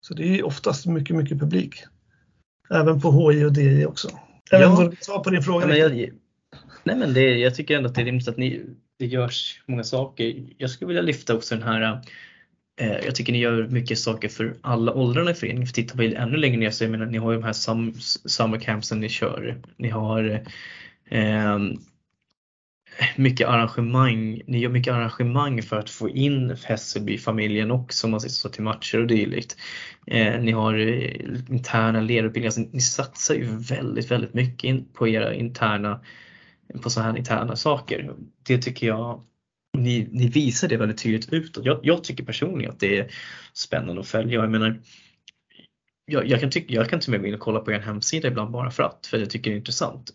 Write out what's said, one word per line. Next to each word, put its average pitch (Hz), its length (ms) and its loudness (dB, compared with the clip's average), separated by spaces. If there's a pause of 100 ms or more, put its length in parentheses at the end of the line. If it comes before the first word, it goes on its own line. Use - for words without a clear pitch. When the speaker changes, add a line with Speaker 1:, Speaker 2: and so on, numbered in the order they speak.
Speaker 1:
Så 175 60 -10
det 175 260 2
är - 60 -2
oftast 147 400 -2
mycket, 165 300 0
mycket 147 240 0
publik. 151 440 0 (840)
Även 160 320 4
på 165 100 4
H 151 220 8
I 147 120 6
och 147 80 4
D 143 80 4
I 139 240 6
också. - 240 -6 (420)
Jag 190 80 10
vet 185 80 12
Speaker 2:
Ja. 180 40 12
Speaker 1:
inte 180 120 10
om 170 60 4
du 170 100 -6
svarar 196 240 -6
på 190 60 -2
din 175 140 2
fråga 175 180 2
Speaker 2:
Ja, 156 60 2
men 151 220 6
Speaker 1:
riktigt. 120 260 -4 (360)
Speaker 2:
jag, - 80 -20 (240)
nej, 196 120 0
men 190 180 2
det, 127 240 6
jag 127 180 4
tycker 147 220 0
ändå 127 120 0
att 127 60 -6
det 123 60 0
är 117 40 2
rimligt 123 220 -2
att 117 100 -6
ni, 123 280 -4 (340)
det 127 60 -4
görs - 600 -4
många 120 180 -4
saker. 127 520 -4 (220)
Jag 127 120 -4
skulle - 180 -10
vilja 175 140 -2
lyfta 139 340 -2
också 113 200 -4
den 110 80 -6
här, 110 380 0 (800)
eh, 107 240 -2
jag 123 100 -4
tycker 123 180 -2
ni 120 60 2
gör 117 280 2
mycket 120 320 -2
saker 110 300 -4
för 113 320 -6
alla 120 320 0
åldrarna 135 380 2
i - 20 0
föreningen. 123 340 -4
För - 60 -8
tittar 117 240 -4
vi 113 180 2
ännu 120 220 -2
längre 131 200 4
ner 110 140 2
så, 113 120 -2
jag 113 80 0
menar, 110 140 -4
ni 113 120 -4
har 113 140 0
ju 113 60 2
de 113 60 -4
här 110 100 -2
sum-, 113 400 -2 (320)
summer 113 340 0
campsen 107 400 -4
ni 110 100 -2
kör. 113 520 -4 (160)
Ni 120 120 -2
har, 110 540 0 (680)
ehm, 107 680 0 (1400)
mycket 131 320 2
arrangemang. 117 960 2
Ni 123 140 -2
gör 120 100 0
mycket 123 240 2
arrangemang 120 680 0
för 107 180 -4
att 107 100 -8
få - 200 -6
in 131 540 0
Hässelby-familjen 107 1080 -2
också, 127 360 -2
om 113 40 2
man 110 100 -2
säger 120 100 -8
så, - 180 -6
till - 140 -8
matcher 110 360 -2
och 117 80 2
dylikt. 104 500 0 (500)
Eh, 117 340 2
ni 113 100 2
har, 110 280 2
eh, 113 360 -2 (340)
interna 113 520 2
ledarutbildningar. 110 460 0
Alltså, 113 140 -2
ni 127 200 -4
satsar - 540 0
ju 127 100 -4 (120)
väldigt, 123 540 -4
väldigt 123 220 0
mycket 127 300 0
in 131 300 0
på 117 140 0
era 110 260 0
interna, 107 680 -2 (800)
på 117 80 -4
så 117 120 -2
här 113 160 0
interna 117 380 -4
saker. - 580 -2 (300)
Det 127 140 2
tycker 127 300 -4
jag, 113 360 -4 (540)
ni, 120 340 0
ni 123 160 2
visar 139 400 2
det 123 100 0
väldigt 107 260 -2
tydligt 113 300 0
utåt. 160 320 -4
Jag, 135 180 2
jag 170 200 2
tycker 135 200 -10
personligen 147 480 -4
att - 80 -16
det 98 200 2
är - 120 -4 (420)
spännande - 480 -6
att 98 60 -12
följa. 113 320 0
Jag 110 120 2
menar, 110 300 0 (1200)
jag, 143 220 0
jag 123 120 4
kan 135 100 0
tycka, 165 240 -4
jag 110 160 2
kan 165 100 -2
till - 100 -6
och - 20 0
med 101 100 0
gå 101 60 -4
in 101 60 -4
och 104 60 -8
kolla 110 200 -2
på 107 120 -6
er 104 80 -2
hemsida 107 480 -4
ibland 113 240 -4
bara 123 200 -4
för 143 120 -2
att, - 240 -6
för - 100 -2
jag 104 120 -2
tycker 123 220 -4
det 104 40 -2
är - 20 -6
intressant. - 580 -6